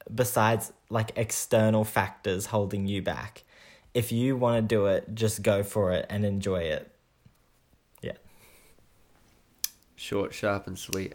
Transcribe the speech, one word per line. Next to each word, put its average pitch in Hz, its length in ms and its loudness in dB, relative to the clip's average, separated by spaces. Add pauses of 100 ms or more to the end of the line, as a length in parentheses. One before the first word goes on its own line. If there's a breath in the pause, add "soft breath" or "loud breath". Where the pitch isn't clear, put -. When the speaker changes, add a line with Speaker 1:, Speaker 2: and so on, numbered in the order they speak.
(140)
Speaker 1:
besides, 113 600 2 (160)
like, 110 260 -2
external 110 720 4
factors 98 600 -2
holding 101 400 -2
you 98 140 -2
back. - 420 -6 (500 soft breath)
If 117 180 0
you 127 240 2
wanna 120 280 2
do 104 240 2
it, 98 280 0
just 110 280 0
go 101 200 4
for 98 300 0
it 90 160 0
and 101 160 0
enjoy 98 380 0
it. 76 280 -4 (1120)
Yeah. - 160 -10 (1800 soft breath)
Speaker 2:
Short, - 380 -6
sharp, 101 340 -4
and 92 100 -10
sweet. 95 380 -8